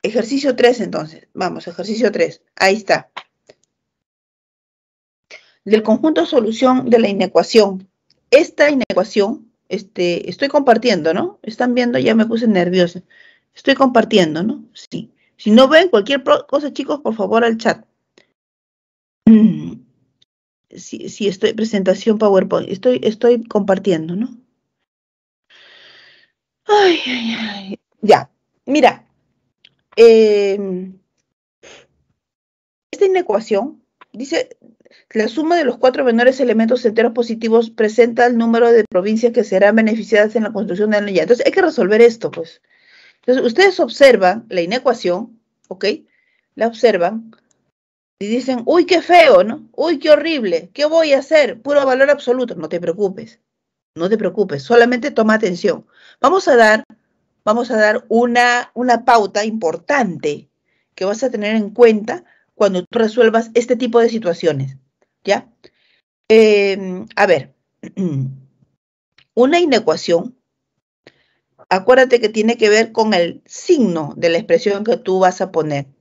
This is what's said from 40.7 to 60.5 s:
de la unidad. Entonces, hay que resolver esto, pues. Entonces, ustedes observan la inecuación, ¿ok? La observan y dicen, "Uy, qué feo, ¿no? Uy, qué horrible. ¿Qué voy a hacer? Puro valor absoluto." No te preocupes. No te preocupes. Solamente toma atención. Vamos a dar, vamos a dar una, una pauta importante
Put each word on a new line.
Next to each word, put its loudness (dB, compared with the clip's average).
de 0
la -2
unidad. -2
Entonces, 2
hay 2
que 0
resolver 2
esto, 2
pues. -14
Entonces, -2
ustedes 2
observan 2
la -4
inecuación, -4
¿ok? -10
La -2
observan -2
y -10
dicen, -4
"Uy, 2
qué 0
feo, 6
¿no? -8
Uy, -4
qué 2
horrible. 0
¿Qué -4
voy 2
a 2
hacer? 0
Puro 0
valor 2
absoluto." -2
No -12
te -6
preocupes. -6
No -6
te 0
preocupes. -4
Solamente 2
toma 0
atención. -4
Vamos 2
a 4
dar, 4
vamos -2
a -2
dar 0
una, 0
una -2
pauta 2
importante -4